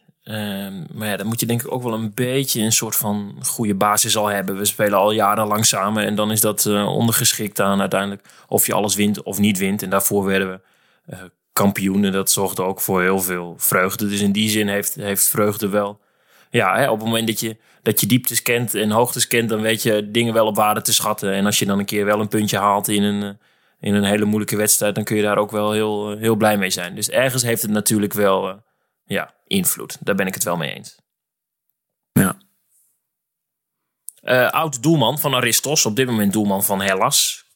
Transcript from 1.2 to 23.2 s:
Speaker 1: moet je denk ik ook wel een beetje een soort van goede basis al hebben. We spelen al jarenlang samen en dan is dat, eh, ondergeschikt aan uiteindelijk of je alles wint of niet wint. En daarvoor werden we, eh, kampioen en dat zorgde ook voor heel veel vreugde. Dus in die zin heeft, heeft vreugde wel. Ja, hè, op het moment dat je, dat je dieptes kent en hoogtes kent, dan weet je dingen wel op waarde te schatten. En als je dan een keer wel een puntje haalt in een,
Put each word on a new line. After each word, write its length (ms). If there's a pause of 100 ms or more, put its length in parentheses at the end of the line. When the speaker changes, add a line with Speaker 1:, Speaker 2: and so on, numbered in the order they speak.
Speaker 1:
moet 120
je 60
denk 160
ik 100
ook 120
wel 100
een 200
beetje 480
een 100
soort 240
van 480
goede 320
basis 420
al 100
hebben. 300
We 80
spelen 340
al 120
jarenlang 540
samen 400
en 100
dan 160
is 100
dat, 240
eh, 220
ondergeschikt 720
aan 200
uiteindelijk 480 (200)
of 180
je 80
alles 220
wint 280
of 160
niet 180
wint. 260
En 60
daarvoor 360
werden 240
we, 100 (460)
eh, 140 (340)
kampioen 500
en 80
dat 200
zorgde 320
ook 180
voor 200
heel 180
veel 380
vreugde. 500
Dus 140
in 100
die 180
zin 180
heeft, 280
heeft 320
vreugde 420
wel. 320 (480)
Ja, 280
hè, 120
op 80
het 80
moment 220
dat 120
je, 180 (260)
dat 160
je 80
dieptes 340
kent 320
en 180
hoogtes 360
kent, 220
dan 120
weet 220
je 280
dingen 220
wel 120
op 100
waarde 260
te 120
schatten. 400
En 120
als 140
je 60
dan 140
een 60
keer 200
wel 140
een 80
puntje 300
haalt 300
in 160
een, 200